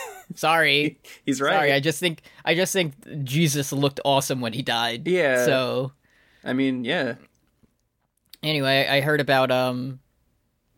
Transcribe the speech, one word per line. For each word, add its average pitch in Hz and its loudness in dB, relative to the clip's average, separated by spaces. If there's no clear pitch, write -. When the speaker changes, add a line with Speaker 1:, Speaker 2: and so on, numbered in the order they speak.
Speaker 1:
<laughs> - -16
Speaker 2:
Sorry." 151 2
Speaker 1:
He's 131 -2
right. 147 0
Speaker 2:
"Sorry, 147 2
I 139 2
just 151 -2
think, 170 -4
I 165 0
just 185 -2
think 170 -2
Jesus 143 0
looked 139 -2
awesome 135 0
when 113 -4
he 120 -6
died." 117 -2
Speaker 1:
Yeah. 139 2
Speaker 2:
So. 131 0
Speaker 1:
I - -6
mean, 131 -2
yeah. 127 -2
Speaker 2:
Anyway, 135 2
I 139 2
heard 147 2
about, 131 2
um, 127 -2